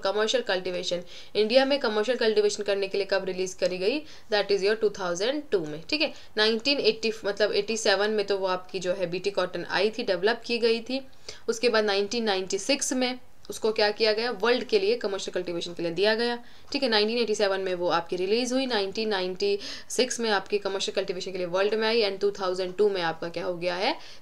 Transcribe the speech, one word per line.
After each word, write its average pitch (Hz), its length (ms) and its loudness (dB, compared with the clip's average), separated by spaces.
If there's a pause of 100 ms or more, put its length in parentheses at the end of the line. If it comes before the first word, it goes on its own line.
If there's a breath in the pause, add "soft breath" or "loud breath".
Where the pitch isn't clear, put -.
commercial 214 440 2
cultivation, 180 520 -2 (340 loud breath)
इंडिया 233 300 6
में 277 140 2
कमर्शियल 226 380 2
कल्टीवेशन 214 460 2
करने 196 240 0
के 196 100 -2
लिए 196 140 0
कब 190 140 2
रिलीज 185 280 -4
करी 180 240 -2
गई? 220 220 0 (340 loud breath)
That 202 240 2
is 185 100 -2
your 214 140 2
टू 214 80 4 (100)
थाउजेंड 202 420 -2 (100)
टू 180 140 2
में। 151 240 -8
ठीक - 120 -2
है, - 120 -2 (240 loud breath)
नाइनटीन 226 420 2
एटी 214 340 2 (120)
मतलब 202 280 2
एटी 208 240 0
सेवन 208 340 2
में 208 140 0
तो 196 120 0
वो 190 100 -2
आपकी 185 320 -4
जो 180 140 -2
है 185 180 -2
बीटी 190 200 -4
कॉटन 180 380 -2
आई 190 200 2
थी, 220 140 -6
डेवलप 202 420 0
की 240 140 0
गई 226 220 4
थी। 262 240 -6 (420 loud breath)
उसके 226 220 2
बाद 214 160 4
नाइनटीन 202 380 0
नाइंटी 190 360 0
सिक्स 277 340 0
में 254 260 0 (300)
उसको - 220 -2
क्या 208 200 4
किया 214 220 2
गया? 226 180 -2
वर्ल्ड 233 320 2
के 208 160 4
लिए 202 180 4
कमर्शियल 196 360 -4
कल्टीवेशन 175 400 -4
के 170 100 -6
लिए 170 80 -2
दिया 196 240 4
गया। 240 220 0 (340 loud breath)
ठीक 277 120 -2
है, 254 60 2
नाइनटीन 214 280 2
एटी 220 180 0
सेवन 190 260 2
में 185 140 -2
वो 175 140 0
आपकी 175 260 0
रिलीज 226 380 0
हुई, 262 120 2
नाइनटीन 214 440 -2
नाइंटी 196 500 0 (300 loud breath)
सिक्स 247 300 0
में 226 100 0
आपकी 202 280 2
कमर्शियल 190 380 -2
कल्टीवेशन 190 360 -4
के 185 60 -6
लिए 180 100 -2
वर्ल्ड 190 260 2
में 220 140 2
आई 226 160 4
and 196 180 0
टू 202 180 4
थाउजेंड 185 380 -2
टू 208 120 6
में 190 120 0
आपका 170 280 -2
क्या 170 160 -6
हो 180 120 -2
गया 175 180 -2
है? 233 200 0 (260 loud breath)